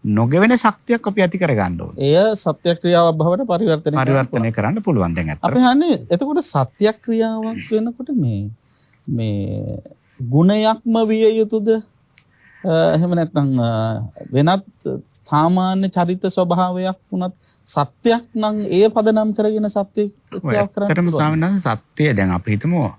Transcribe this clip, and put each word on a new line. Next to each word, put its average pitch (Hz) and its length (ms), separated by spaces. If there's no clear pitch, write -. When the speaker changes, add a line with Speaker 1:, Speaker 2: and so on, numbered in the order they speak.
Speaker 1:
නොගෙවෙන 139 540
ශක්තියක් 226 500
අපි 208 140
ඇති 180 160
කරගන්න 107 400
ඕනේ. 87 320
Speaker 2:
එය 202 260
සත්‍යක්‍රියාවක් 170 800
බවට 175 280
පරිවර්තනය 170 460
කරන්න 147 80
Speaker 1:
පරිවර්තනය 131 300
Speaker 2:
පුළුවන්. 113 240
Speaker 1:
කරන්න 147 300
පුළුවන් 95 320
දැන් 85 140
ඇත්තට. 73 160
Speaker 2:
අපි - 140
හන්නේ 262 360
එතකොට 285 360
සත්‍යක්‍රියාවක් 220 1200
වෙනකොට 233 440
මේ, 110 380
මේ 104 720
ගුණයක්ම 214 840
විය 220 280
යුතුද? 220 380
අ, 180 100
එහෙම 175 240
නැත්නම්, 151 440
අ, 117 120
වෙනත් 170 380
සාමාන්‍ය 185 680
චරිත 185 360
ස්වභාවයක් 185 800
වුණත් 185 300
සත්‍යයක් 226 640
නම් 214 320
එය 202 260
පදනම් 214 440
කරගෙන 214 360
සත්‍ය 208 380
ක්‍රියාවක් 180 440
කරන්න 202 140
Speaker 1:
ඇත්තටම 175 180
Speaker 2:
පුළුවන්. 160 140
Speaker 1:
ස්වාමීන් 156 260
වහන්සේ 180 300
සත්‍යය 147 400
දැන් 95 160
අපි 90 200
හිතමු 156 300